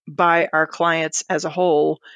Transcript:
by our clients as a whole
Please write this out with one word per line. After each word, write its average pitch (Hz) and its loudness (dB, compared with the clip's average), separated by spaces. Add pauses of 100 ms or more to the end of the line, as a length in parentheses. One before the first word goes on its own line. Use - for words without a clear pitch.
by 165 2
our 156 2
clients 165 -2
as 180 -2
a 160 -4
whole 156 0 (160)